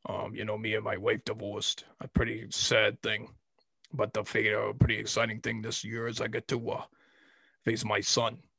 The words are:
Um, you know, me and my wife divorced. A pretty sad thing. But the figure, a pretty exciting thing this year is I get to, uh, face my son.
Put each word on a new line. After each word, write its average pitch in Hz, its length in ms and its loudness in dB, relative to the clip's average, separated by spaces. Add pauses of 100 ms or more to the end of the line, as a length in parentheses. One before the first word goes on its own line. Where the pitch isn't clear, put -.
Um, 98 300 -4
you 101 100 -6
know, 107 120 -2
me 110 180 -2
and 107 80 0
my 107 140 -2
wife 110 280 0
divorced. 104 600 -4 (140)
A - 80 -10
pretty 113 420 0
sad 110 520 4
thing. 107 280 -2 (640)
But 110 200 0
the 107 100 -2
figure, 107 360 2 (100)
a - 40 -4
pretty 113 240 4
exciting 110 440 0
thing 113 200 -4
this 113 220 -6
year 113 240 -6
is 117 140 -4
I 113 60 -2
get 113 220 -4
to, 117 220 -2
uh, 117 120 -4 (800)
face 113 220 0
my 104 160 2
son. 117 380 2 (200)